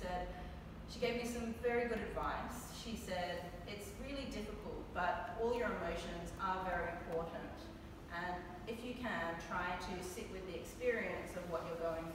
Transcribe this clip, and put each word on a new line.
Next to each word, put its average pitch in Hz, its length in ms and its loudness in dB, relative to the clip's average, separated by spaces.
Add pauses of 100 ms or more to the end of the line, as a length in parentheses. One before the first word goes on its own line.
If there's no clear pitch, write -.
said, 180 260 0 (600)
she 226 100 -6
gave 233 220 4
me 233 80 0
some 233 320 0
very 240 260 6
good 220 140 2
advice. - 720 0 (100)
She 226 140 -2
said, 180 480 0 (220)
"It's 202 340 -4
really 269 320 -2
difficult, 208 480 -2 (100)
but 180 480 2
all 233 140 6
your 226 160 4
emotions 170 720 -2
are 185 240 4
very 170 320 2
important. 165 560 -2 (560)
And 175 320 0 (260)
if 226 160 -2
you 247 120 -2
can, 170 420 0 (100)
try 175 300 2
to - 240 -2
sit - 300 -4
with 185 180 -4
the 170 80 -2
experience 180 800 2
of 175 140 -2
what 160 160 2
you're 165 160 0
going 165 320 2